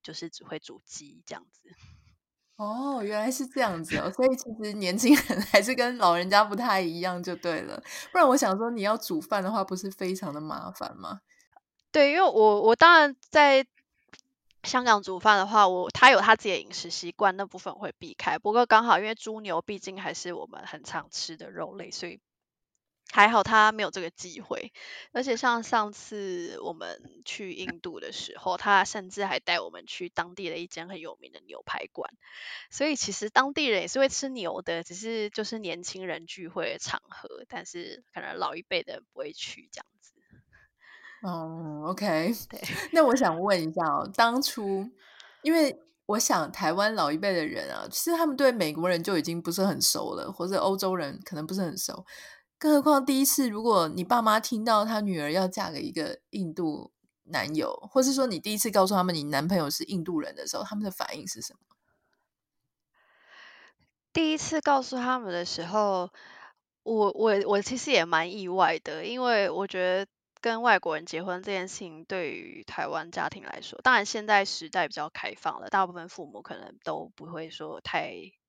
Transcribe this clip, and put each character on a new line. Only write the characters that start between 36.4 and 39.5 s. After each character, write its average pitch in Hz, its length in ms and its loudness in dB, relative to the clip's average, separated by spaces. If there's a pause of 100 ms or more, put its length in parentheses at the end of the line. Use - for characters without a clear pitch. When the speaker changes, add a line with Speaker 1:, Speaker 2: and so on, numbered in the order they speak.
Speaker 1:
会 175 260 -6
的 - 60 -8
场 - 320 -8
合， - 380 -18
但 180 180 -12
是 175 380 -14 (100)
可 170 60 -10
能 147 160 -10
老 156 180 -6
一 175 80 -14
辈 170 220 -4
的 - 100 -10
人 - 80 -14 (100)
不 - 60 -16
会 151 140 -10
去 - 400 -14